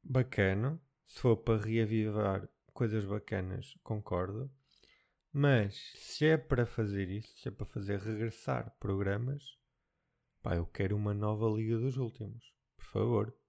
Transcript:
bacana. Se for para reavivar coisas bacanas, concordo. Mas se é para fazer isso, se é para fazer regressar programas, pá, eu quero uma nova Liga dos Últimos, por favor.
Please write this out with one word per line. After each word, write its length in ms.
bacana. 760
Se 140
for 180
para 260
reavivar 880
coisas 320
bacanas, 800
concordo. 680
Mas 640
se 300
é 100
para 300
fazer 440
isso, 280
se 100
é 40
para 140
fazer 340
regressar 800
programas, 800
pá, 140
eu 100
quero 300
uma 180
nova 340
Liga 300
dos 200
Últimos, 580
por 100
favor. 520